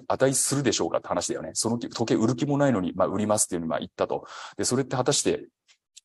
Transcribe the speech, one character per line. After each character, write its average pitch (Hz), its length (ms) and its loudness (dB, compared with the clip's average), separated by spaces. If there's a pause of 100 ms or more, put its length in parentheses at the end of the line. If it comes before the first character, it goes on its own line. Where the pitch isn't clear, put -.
値 131 260 4
す - 200 0
る 143 100 0
で 110 80 4
し - 80 0
ょ 85 80 0
う - 20 -12
か - 80 0
っ - 20 -20
て - 80 -16
話 90 200 -2
だ - 80 -4
よ 69 60 -8
ね。 80 120 -10
そ - 160 0
の 120 80 0
気、 - 100 -8
時 113 200 -4
計 139 80 2
売 110 120 4
る 127 80 2
気 139 100 -2
も 139 120 2
な 143 100 4
い 131 40 4
の 101 80 2
に、 104 140 -2
ま 95 100 2
あ、 76 40 2
売 92 100 -2
り 107 80 0
ま 107 120 2
す - 60 2
っ - 40 -6
て - 60 -6
い 87 40 0
う - 20 -6
ふ - 20 -6
う 82 40 -4
に、 80 40 -4
ま 73 60 -2
あ、 - 20 0
言 - 100 -8
っ - 60 -20
た - 140 0
と。 - 180 -4 (300)
で、 101 80 -2
そ - 100 0
れ 127 80 2
っ 127 40 -4
て 131 100 -6
果 127 80 2
た 147 80 2
し - 100 2
て、 - 240 0 (580)